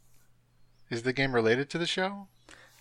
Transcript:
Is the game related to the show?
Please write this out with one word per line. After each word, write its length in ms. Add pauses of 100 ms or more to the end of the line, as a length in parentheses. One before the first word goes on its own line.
(880)
Is 140
the 100
game 200
related 360
to 80
the 100
show? 400 (540)